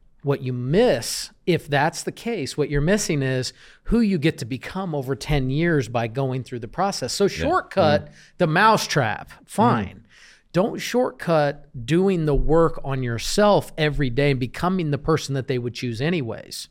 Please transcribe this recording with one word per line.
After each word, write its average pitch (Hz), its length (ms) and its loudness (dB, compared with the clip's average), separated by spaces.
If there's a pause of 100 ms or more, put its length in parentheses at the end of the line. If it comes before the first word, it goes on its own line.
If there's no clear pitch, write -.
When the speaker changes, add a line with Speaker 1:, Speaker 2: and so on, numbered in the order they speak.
(240)
Speaker 1:
what 139 180 0
you 127 120 -6
miss. 139 800 0 (140)
If 170 220 0
that's 147 360 0
the - 80 -6
case, 202 460 -6
what 143 120 0
you're 143 120 0
missing 170 420 0
is 131 300 -2 (320)
who 226 140 2
you 196 180 2
get 151 220 0
to 123 60 -6
become 151 480 -8
over 135 220 -4
ten 135 340 -2
years 147 380 0
by 117 200 -2
going 127 360 -4
through 120 160 -12
the 110 80 -12
process. 185 460 -4
So 202 120 2
Speaker 2:
Yeah. 185 40 2
Speaker 1:
shortcut 165 760 0
Speaker 3:
Mm. - 40 -20 (280)
Speaker 1:
the 175 100 2
mousetrap, 160 800 2 (160)
fine. 190 580 0
Speaker 3:
Mm. - 40 -20 (460)
Speaker 1:
Don't 190 280 0
shortcut 160 840 0 (200)
doing 170 400 2
the 143 100 2
work 156 480 4
on 135 200 -4
yourself 147 720 2
every 147 320 2
day 143 220 2
and 131 80 0
becoming 170 520 -2
the 139 60 0
person 147 380 -2
that 127 120 -4
they 131 100 -2
would 120 160 -4
choose 120 280 -6
anyways. 143 680 -4